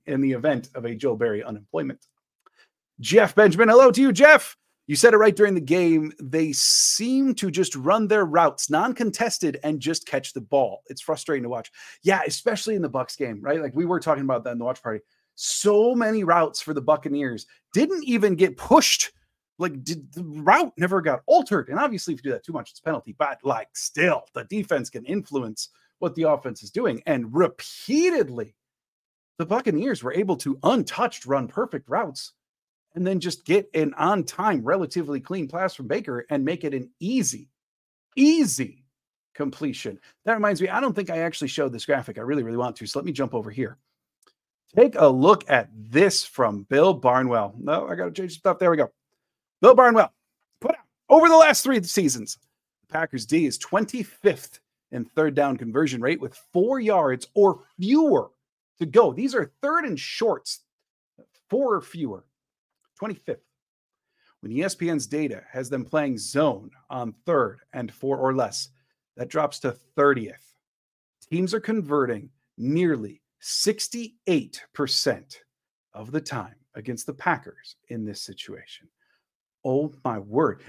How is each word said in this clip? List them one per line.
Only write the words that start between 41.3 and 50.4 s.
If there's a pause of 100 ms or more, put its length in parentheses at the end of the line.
showed
this
graphic.
I
really,
really
want
to.
So
let
me
jump
over
here. (960)
Take
a
look
at
this
from
Bill
Barnwell.
No,
I
gotta
change
stuff.
There
we
go. (680)
Bill
Barnwell (480)